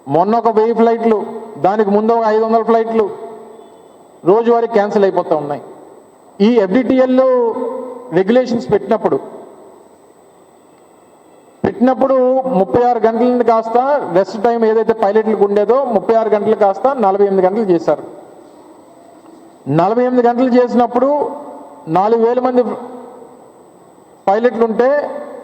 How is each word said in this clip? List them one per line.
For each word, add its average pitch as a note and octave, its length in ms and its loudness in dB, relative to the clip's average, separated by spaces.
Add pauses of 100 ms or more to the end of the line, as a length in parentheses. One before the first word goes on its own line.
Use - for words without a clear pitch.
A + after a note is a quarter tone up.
మొన్న F3+ 280 0
ఒక A3+ 120 0
వెయ్యి A3 260 2
ఫ్లైట్లు, A3+ 520 2 (320)
దానికి G3 320 0
ముందు G#3+ 240 2
ఒక A#3 140 0
ఐదు G#3+ 160 2
వందల A3+ 200 0
ఫ్లైట్లు A3+ 460 0 (1160)
రోజువారీ A3+ 420 2
క్యాన్సిల్ G#3 360 0
అయిపోతూ F3 320 0
ఉన్నాయి. D3 260 -6 (800)
ఈ A#3 140 4
ఎఫ్డిటిఎల్ B3+ 640 2 (920)
రెగ్యులేషన్స్ A3 580 0
పెట్టినప్పుడు, F#3+ 480 0 (2500)
పెట్టినప్పుడు C4 760 0
ముప్పై G3 420 0
ఆరు A#3+ 160 2
గంటల A3+ 240 0
నుండి B3 200 0
కాస్త A3+ 340 0 (360)
రెస్ట్ G3 300 -2
టైమ్ A#3 220 0
ఏదైతే A3 280 2
పైలట్లకు G#3+ 500 0
ఉండేదో, G#3 400 2
ముప్పై A3+ 320 0
ఆరు A3 140 0
గంటలు G#3 260 0
కాస్త G3+ 320 0
నలభై G3+ 380 2
ఎనిమిది F#3+ 220 2
గంటలు G#3 160 0
చేశారు. E3 400 0 (1700)
నలభై G3 360 2
ఎనిమిది B3 220 0
గంటలు A#3+ 220 0
చేసినప్పుడు B3 840 0 (560)
నాలుగు G#3+ 380 2
వేల B3 140 0
మంది B3 240 0 (1600)
పైలట్లు A3+ 380 0
ఉంటే, B3 440 0 (340)